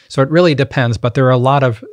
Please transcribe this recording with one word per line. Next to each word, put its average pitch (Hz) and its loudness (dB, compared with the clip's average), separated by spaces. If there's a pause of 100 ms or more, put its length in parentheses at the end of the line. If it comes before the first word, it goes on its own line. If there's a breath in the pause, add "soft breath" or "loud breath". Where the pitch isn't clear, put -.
So - -2
it 135 0
really 165 2
depends, 127 -2
but 120 -4
there 135 0
are 127 4
a 127 2
lot 131 2
of 120 -2